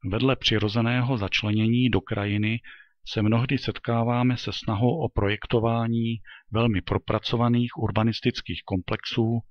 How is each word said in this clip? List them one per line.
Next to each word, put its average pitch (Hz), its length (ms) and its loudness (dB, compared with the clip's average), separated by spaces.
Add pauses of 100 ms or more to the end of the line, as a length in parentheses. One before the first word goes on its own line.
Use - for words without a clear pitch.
Vedle 120 260 2
přirozeného 117 800 0
začlenění 110 720 2
do 101 120 2
krajiny 104 600 -2 (460)
se - 140 -2
mnohdy 117 360 2
setkáváme 120 800 0
se - 160 -6
snahou 113 520 0
o 113 40 -2
projektování 117 1040 0 (360)
velmi 110 300 2
propracovaných 120 960 0
urbanistických 110 880 0
komplexů 113 760 -2 (120)